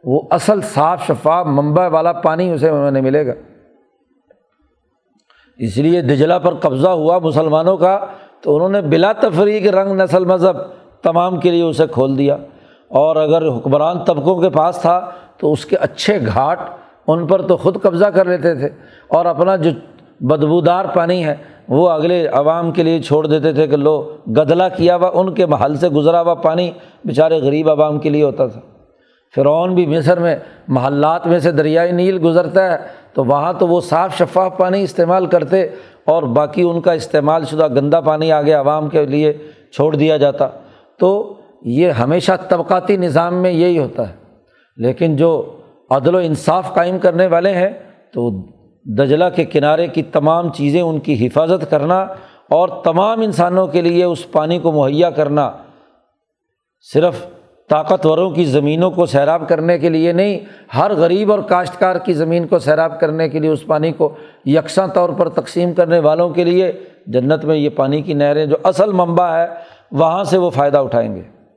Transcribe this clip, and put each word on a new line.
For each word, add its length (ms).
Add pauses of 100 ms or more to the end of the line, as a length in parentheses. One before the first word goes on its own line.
وہ 260
اصل 320
صاف 460
شفاف 380
منبع 420
والا 240
پانی 400
اسے، 180
انہیں 340
ملے 240
گا۔ 60 (2250)
اس 200
لیے 240
دجلہ 320
پر 220
قبضہ 320
ہوا 320
مسلمانوں 580
کا 280 (360)
تو 140
انہوں 140
نے 120
بلا 320
تفریق 540
رنگ، 340
نسل، 240
مذہب 320 (460)
تمام 360
کے 120
لیے 120
اسے 280
کھول 260
دیا، 160 (540)
اور 280
اگر 320
حکمران 560
طبقوں 380
کے 80
پاس 320
تھا 280 (280)
تو 140
اس 140
کے 100
اچھے 440 (140)
گھاٹ 260 (480)
ان 200
پر 140
تو 160
خود 240
قبضہ 240
کر 200
لیتے 300
تھے، 140 (380)
اور 180
اپنا 300
جو 140 (500)
بدبودار 680
پانی 400
ہے 100 (380)
وہ 160
اگلے 380
عوام 440
کے 120
لیے 180
چھوڑ 260
دیتے 260
تھے 140
کہ 100
لو، 400 (100)
گدلا 420
کیا 260
ہوا، 180
ان 200
کے 120
محل 300
سے 140
گزرا 320
ہوا 120
پانی 380 (340)
بیچارے 340
غریب 300
عوام 300
کے 100
لیے 140
ہوتا 240
تھا۔ 140 (720)
فرعون 400
بھی 100
مصر 340
میں 160 (320)
محلات 600
میں 120
سے 120
دریائے 400
نیل 320
گزرتا 480
ہے، 60 (360)
تو 120
وہاں 280
تو 140
وہ 140
صاف 360
شفاف 400
پانی 260
استعمال 420
کرتے 380 (420)
اور 180
باقی 380
ان 200
کا 100
استعمال 540
شدہ 220
گندا 340
پانی 300
آگے 220
عوام 360
کے 160
لیے 280 (380)
چھوڑ 240
دیا 220
جاتا۔ 300 (520)
تو 340 (280)
یہ 280
ہمیشہ 420 (180)
طبقاتی 480
نظام 440
میں 100
یہی 280
ہوتا 300
ہے، 40 (640)
لیکن 380
جو 440 (300)
عدل 260
و 20
انصاف 560
قائم 240
کرنے 300
والے 240
ہیں 180 (440)
تو 180 (540)
دجلہ 400 (100)
کے 100
کنارے 420
کی 160
تمام 460
چیزیں 320
ان 180
کی 280
حفاظت 440
کرنا 280 (500)
اور 200 (140)
تمام 380
انسانوں 460
کے 140
لیے 220
اس 280
پانی 280
کو 120
مہیا 380
کرنا، 420 (1300)
صرف 440 (440)
طاقتوروں 600
کی 140
زمینوں 460
کو 140
سیراب 440
کرنے 300
کے 100
لیے 220
نہیں، 280 (380)
ہر 160
غریب 380
اور 80
کاشتکار 560
کی 180
زمین 340
کو 120
سیراب 400
کرنے 300
کے 100
لیے، 100
اس 160
پانی 260
کو 240 (300)
یکساں 420
طور 220
پر 200
تقسیم 440
کرنے 260
والوں 300
کے 140
لیے 280 (360)
جنت 380
میں 100
یہ 140
پانی 320
کی 120
نہریں 320
جو 180
اصل 300
منبع 440
ہے، 80 (460)
وہاں 320
سے 140
وہ 120
فائدہ 280
اٹھائیں 380
گے۔ 60 (360)